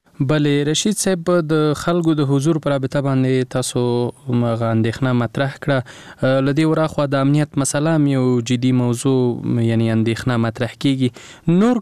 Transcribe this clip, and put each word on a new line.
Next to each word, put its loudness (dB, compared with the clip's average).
بلې، 2
رشید -2
صاحب، -2
د 2
خلکو 0
د 0
حضور 2
په 0
رابطه -2
باندې 0
تاسو -2
هغه 0
اندېښنه 0
مطرح -4
کړه. 0
آه، -2
له 0
دې 0
وراخوا 0
د 2
امنیت 0
مسله 0
هم 2
یو 0
جدي 0
موضوع، 2
یعنی 2
اندېښنه 0
مطرح -4
کیږي. 0
نور 0